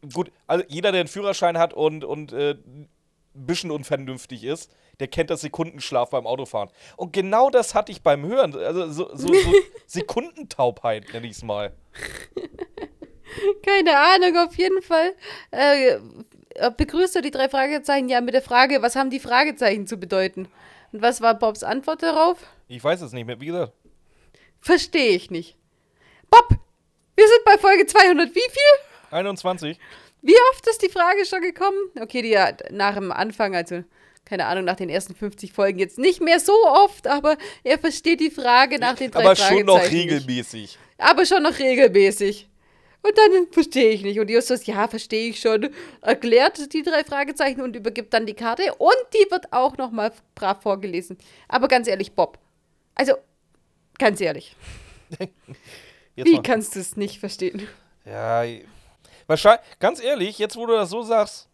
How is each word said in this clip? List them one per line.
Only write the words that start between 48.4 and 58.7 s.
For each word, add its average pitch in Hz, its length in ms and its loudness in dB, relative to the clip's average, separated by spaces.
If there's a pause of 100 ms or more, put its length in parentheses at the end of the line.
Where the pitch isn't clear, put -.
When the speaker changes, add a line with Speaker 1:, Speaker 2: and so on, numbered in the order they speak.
Speaker 2:
Und 403 220 4 (180)
die 403 160 4
wird 359 220 -6
auch 262 260 -2
noch 254 140 -8
mal 220 200 -6 (220)
brav 202 280 -4
vorgelesen. 190 540 -6 (300)
Aber 233 220 -2
ganz 247 180 2
ehrlich, 190 260 -6
Bob, - 260 -2 (580)
also, 262 180 2 (840)
ganz 208 200 0
ehrlich. 156 360 -8 (540)
Speaker 1:
<laughs> 165 80 -18 (960)
Jetzt - 100 -2
Speaker 2:
Wie 330 80 8
Speaker 1:
mal. - 80 -2
Speaker 2:
kannst 226 320 -2
du 196 60 -10
es - 160 -12
nicht 202 240 -8
verstehen? 202 480 -10 (360)
Speaker 1:
Ja, 110 380 -4 (840)